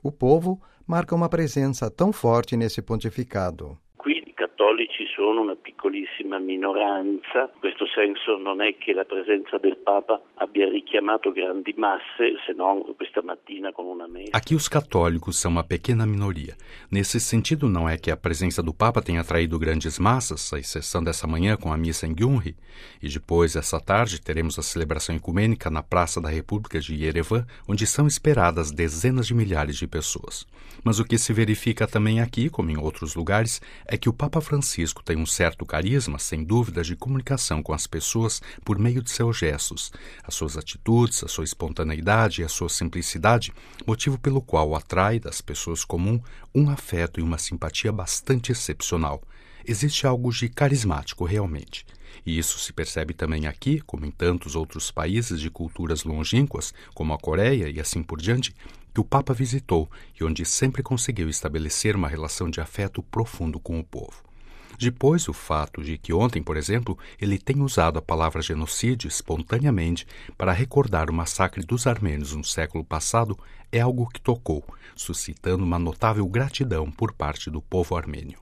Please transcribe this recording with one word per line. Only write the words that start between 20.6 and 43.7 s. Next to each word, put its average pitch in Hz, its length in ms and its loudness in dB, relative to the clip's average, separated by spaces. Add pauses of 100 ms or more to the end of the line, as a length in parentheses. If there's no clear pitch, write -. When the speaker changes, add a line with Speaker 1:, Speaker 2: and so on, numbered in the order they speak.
Speaker 3:
dessa 80 240 -2
manhã 87 300 2
com 80 160 -2
a 78 40 0
missa 82 300 -2
em 80 80 -2
Gyumri, 104 400 2 (460)
e 76 80 -6
depois, 82 460 2
essa 80 240 -2
tarde, 98 420 2
teremos 80 380 -2
a - 20 -4
celebração 78 540 -2
ecumênica 98 540 2
na 78 120 -2
Praça 87 400 2
da 78 80 -4
República 82 500 -2
de 76 140 -4
Yerevan, 78 520 0 (220)
onde - 200 2
são 147 200 4
esperadas 87 640 4
dezenas 85 560 2
de 120 60 0
milhares 82 420 2
de - 120 -4
pessoas. - 580 -6 (380)
Mas 110 160 4
o 117 60 2
que 117 120 2
se - 160 2
verifica 110 540 2
também 110 340 4
aqui, 120 280 0
como 92 200 -2
em 76 80 0
outros 76 380 -4
lugares, 98 440 2 (280)
é - 100 -2
que - 100 2
o 117 60 4
Papa - 260 0
Francisco 139 640 -2
tem 80 140 0
um 80 80 0
certo - 400 2
carisma, 87 540 0
sem 80 240 -4
dúvida, 90 400 2
de 85 120 -4
comunicação 127 680 -2
com 78 100 -4
as - 140 -4
pessoas 113 540 -2 (220)
por 104 140 2
meio 120 240 2
de 120 80 -6
seus 117 300 2
gestos, - 520 -2 (320)
as - 120 -8
suas 78 200 -4
atitudes, 117 680 2
a 71 40 -8
sua - 160 -4
espontaneidade 85 1000 2
e 82 40 -2
a - 20 -4
sua 85 220 -4
simplicidade, 90 840 2 (360)